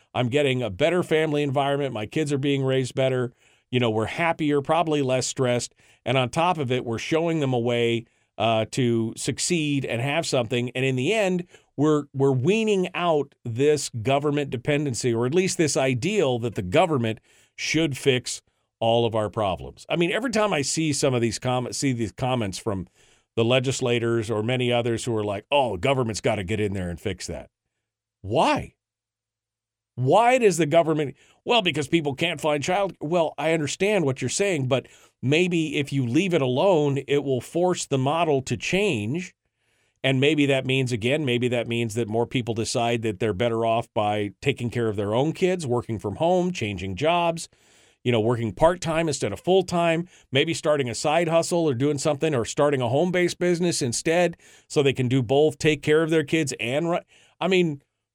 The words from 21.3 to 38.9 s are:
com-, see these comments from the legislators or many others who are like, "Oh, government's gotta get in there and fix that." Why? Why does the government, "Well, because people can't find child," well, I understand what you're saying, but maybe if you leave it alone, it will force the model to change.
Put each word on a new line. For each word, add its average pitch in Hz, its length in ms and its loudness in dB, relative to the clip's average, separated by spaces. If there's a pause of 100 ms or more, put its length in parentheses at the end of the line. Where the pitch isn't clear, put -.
com-, 127 320 -2
see 135 220 -2
these 117 180 -4
comments 120 460 -4
from 95 300 -6 (480)
the 113 100 2
legislators 120 840 0
or 107 140 -2
many 123 280 -2
others 117 340 -2
who 120 100 -2
are 107 80 -2
like, 101 280 -6
"Oh, 127 260 2
government's 127 440 0
gotta 107 220 0
get 101 160 -2
in 104 140 0
there 92 160 -4
and 85 100 -8
fix 95 280 -8
that." 73 220 -10 (720)
Why? 165 540 -2 (1200)
Why 202 420 4
does 202 200 4
the 165 80 2
government, 156 500 2 (300)
"Well, 233 160 2
because 151 260 -2
people 147 280 0
can't 170 260 -4
find 147 220 0
child," 185 360 -2
well, 156 380 0
I 160 160 0
understand 165 520 0
what 131 160 -2
you're 127 80 -4
saying, 170 380 0
but 123 200 0 (340)
maybe 160 560 2
if 139 160 -2
you 135 120 0
leave 165 280 0
it 156 80 2
alone, 143 680 2
it 143 160 0
will 131 180 -2
force 180 440 -2
the 139 120 0
model 143 440 0
to 123 160 -4
change. 175 800 -2 (680)